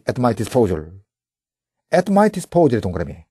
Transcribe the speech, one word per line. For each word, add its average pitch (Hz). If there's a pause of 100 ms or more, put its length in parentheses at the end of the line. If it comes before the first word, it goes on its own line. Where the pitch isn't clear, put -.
at 127
my 120
disposal. 92 (1000)
At 185
my 202
disposal의 151
동그라미. 85 (180)